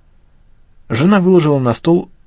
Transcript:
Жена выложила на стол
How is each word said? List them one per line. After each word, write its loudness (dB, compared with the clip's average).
Жена 0
выложила 2
на -2
стол -2